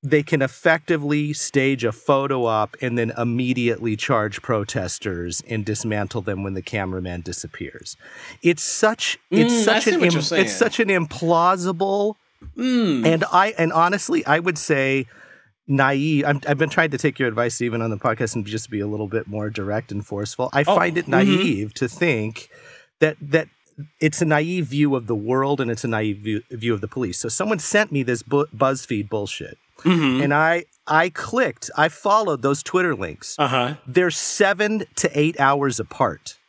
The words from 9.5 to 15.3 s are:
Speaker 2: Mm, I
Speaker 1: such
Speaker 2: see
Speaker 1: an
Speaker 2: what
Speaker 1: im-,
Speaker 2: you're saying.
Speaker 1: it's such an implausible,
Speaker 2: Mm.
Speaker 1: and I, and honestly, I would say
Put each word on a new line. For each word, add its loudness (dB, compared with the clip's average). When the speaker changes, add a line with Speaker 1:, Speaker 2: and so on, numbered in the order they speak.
Speaker 2:
Mm, 2
I 2
Speaker 1:
such 4
Speaker 2:
see 4
Speaker 1:
an 2
Speaker 2:
what 4
Speaker 1:
im-, 4
Speaker 2:
you're 2
saying. 2
Speaker 1:
it's -2
such 0
an 2
implausible, 0
Speaker 2:
Mm. 2
Speaker 1:
and 2
I, 4
and 2
honestly, 2
I 4
would -2
say 0